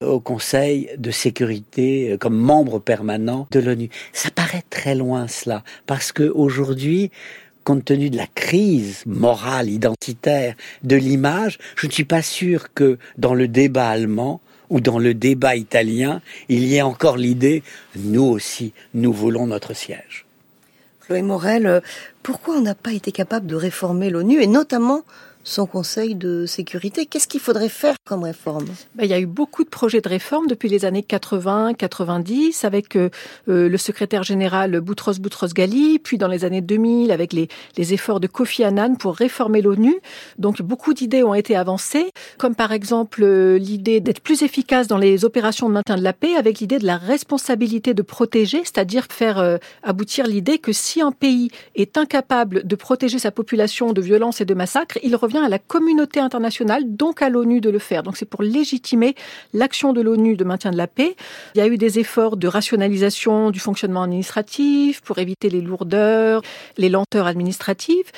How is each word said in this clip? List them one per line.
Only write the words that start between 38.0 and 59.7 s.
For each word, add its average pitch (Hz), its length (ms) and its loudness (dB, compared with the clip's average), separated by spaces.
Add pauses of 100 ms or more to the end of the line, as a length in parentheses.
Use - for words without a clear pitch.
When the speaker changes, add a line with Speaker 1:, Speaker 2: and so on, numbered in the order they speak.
Speaker 3:
de 180 80 0
Kofi - 340 -2
Annan 208 320 2
pour 185 220 -4
réformer 220 460 2
l'onu. 214 340 4 (420)
Donc, 202 240 -2
beaucoup 254 320 -2
d'idées 254 300 2
ont 208 100 2
été 208 220 2
avancées, 190 560 -2 (260)
comme 254 160 0
par 220 160 0
exemple, 220 540 0
euh, 190 340 6
l'idée 202 400 0
d'être 214 220 0
plus 302 240 2
efficace 262 420 2
dans 208 100 2
les 196 280 6
opérations 226 440 0
de 208 60 2
maintien 202 220 0
de 185 80 0
la 190 80 2
paix, 330 240 0
avec 220 240 -2
l'idée 220 180 0
de 214 80 -2
la 175 120 0
responsabilité 233 960 -2
de 202 80 2
protéger, 226 560 0
c'est-à-dire 226 520 -2
faire, 214 300 0
euh, 175 160 2 (260)
aboutir 208 460 -2
l'idée 208 300 0
que - 140 -2
si - 300 -2
un 294 80 2
pays 254 400 0 (240)
est - 240 0
incapable 247 640 0
de 196 120 -2
protéger 254 420 0
sa 208 140 -2
population 220 600 0
de 190 80 0
violences 214 400 2
et 220 40 -2
de 190 100 0
massacres, 185 480 -2
il 240 140 2
revient 226 160 -2
à 294 160 2
la 196 100 0
communauté 311 640 2
internationale, 240 720 0
donc 302 280 -2
à 269 80 2
l'onu, 240 320 2
de 220 80 2
le 202 80 0
faire. 170 240 -4
Donc, 180 160 -10
c'est 208 80 -8
pour - 160 -8
légitimer 247 720 0 (400)
l'action 240 400 0